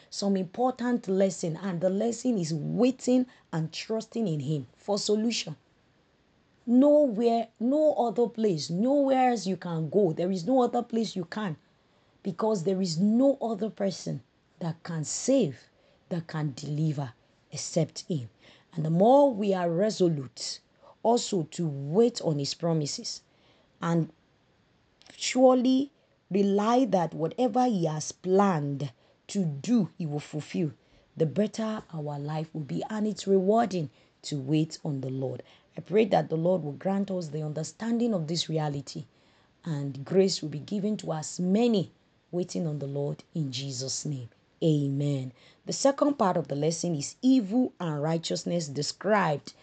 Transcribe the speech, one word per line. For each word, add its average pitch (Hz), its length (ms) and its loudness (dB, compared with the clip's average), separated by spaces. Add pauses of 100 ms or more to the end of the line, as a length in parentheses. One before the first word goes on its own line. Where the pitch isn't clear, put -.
(100)
some 202 260 0
important 240 720 -2
lesson. 185 540 0
And 180 180 -4
the 185 80 2
lesson 226 480 0
is 165 160 -2
waiting 233 720 2 (260)
and 160 220 -4
trusting 220 560 -6
in 151 120 -2
him 139 260 -4 (100)
for 196 220 -2
solution. 214 580 -2 (1080)
Nowhere, 240 800 6 (100)
no 285 360 4
other 233 340 2
place, 208 400 0
nowhere 254 640 4
else 202 160 -2
you 185 100 0
can 165 320 -4
go. 175 240 2
There 165 180 -2
is 185 160 -2
no 262 140 4
other 240 220 2
place 226 340 -4
you 180 80 -4
can, 196 320 -6 (640)
because 202 420 -2
there 190 180 0
is 165 160 -2
no 240 420 4
other 220 300 -4
person 165 500 -6 (380)
that 165 240 -8
can 160 220 -6
save, 214 520 0 (540)
that 165 160 -6
can 151 280 -4
deliver 147 580 -4 (400)
except - 560 -4
him. 131 200 -4 (460)
And 156 100 -4
the 160 60 -2
more 247 420 6
we 196 220 0
are 175 160 0
resolute 170 920 0 (420)
also 214 500 0
to 170 140 -4
wait 156 540 0
on 151 180 0
his 139 140 -4
promises 165 680 -4 (580)
and 170 320 0 (1040)
surely 262 760 4 (400)
rely 208 560 4
that 185 280 0
whatever 220 500 0
he 196 220 2
has 151 260 -6
planned 151 800 0 (360)
to 196 160 -2
do, 165 520 0
he 175 80 -6
will 147 160 -4
fulfill, 151 520 -4 (440)
the 160 80 0
better 214 580 -2 (120)
our 147 240 -6
life 156 340 -6
will 160 80 -8
be. 151 300 -6
And 214 160 -2
it's 202 200 -6
rewarding 190 640 2 (340)
to 147 160 -6
wait 156 460 0
on 143 160 -4
the 135 100 -6
Lord. 131 320 -6 (340)
I 160 40 -8
pray 214 260 2
that 170 220 2
the 160 80 -2
Lord 170 280 2
will 147 80 -6
grant 196 400 -2
us 180 160 -6
the 151 140 -6
understanding 220 720 -4
of 165 140 -2
this 165 220 -4
reality, 151 560 -4 (600)
and 143 400 -6
grace 190 380 2
will 156 60 -6
be 147 100 -8
given 202 380 -4
to - 160 -6
as 156 260 -8
many 196 540 2 (400)
waiting 175 340 -4
on 147 140 -4
the 139 80 -6
Lord 143 340 -6 (100)
in 147 200 -4
Jesus' 131 520 -8
name. 127 240 -6 (320)
Amen. 143 720 0 (340)
The 277 60 -6
second 277 420 2
part 190 220 2
of 165 120 -2
the 143 80 -4
lesson 165 400 0
is - 260 -6
evil 254 560 4
and 151 240 -4
righteousness 170 640 -2
described. 151 880 -2 (100)